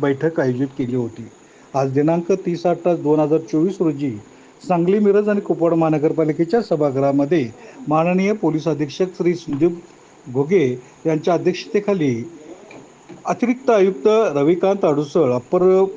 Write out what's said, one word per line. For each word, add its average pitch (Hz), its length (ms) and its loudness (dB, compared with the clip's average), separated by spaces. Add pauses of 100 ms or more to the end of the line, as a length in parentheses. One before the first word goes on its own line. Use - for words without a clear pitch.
बैठक 147 400 -2
आयोजित 131 260 0 (120)
केली 127 180 -4
होती. 113 320 -6 (460)
आज 135 180 -2
दिनांक 165 400 0
तीस 180 340 -4
आठ 175 220 0
दोन 151 320 2
हजार 151 180 2
चोवीस 160 420 -2
रोजी 139 380 -2 (500)
सांगली, 180 300 2
मिरज 208 300 2
आणि 208 120 0
कुपवाड 165 340 0
महानगरपालिकेच्या 160 880 0
सभागृहामध्ये 139 880 0 (380)
माननीय 180 440 2
पोलीस 160 360 -2
अधीक्षक 151 380 -2 (100)
श्री 180 180 0
संदीप 170 460 -2 (520)
घुगे 143 500 0 (240)
यांच्या 160 280 0
अध्यक्षतेखाली 165 960 -2 (960)
अतिरिक्त 247 460 -2
आयुक्त 196 360 4
रविकांत 190 760 2
अडुसळ, 147 480 2
अपर 185 520 2 (120)